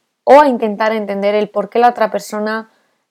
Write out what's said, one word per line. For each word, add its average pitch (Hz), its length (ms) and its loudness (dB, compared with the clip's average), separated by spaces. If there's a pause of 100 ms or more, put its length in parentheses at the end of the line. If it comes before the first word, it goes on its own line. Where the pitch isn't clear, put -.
(240)
o 262 160 8
a 302 80 4
intentar 220 440 -2
entender 202 420 -4
el 208 140 -2
por 202 200 -6
qué - 100 -4
la 240 120 4
otra 220 200 -2
persona, 214 600 -8 (400)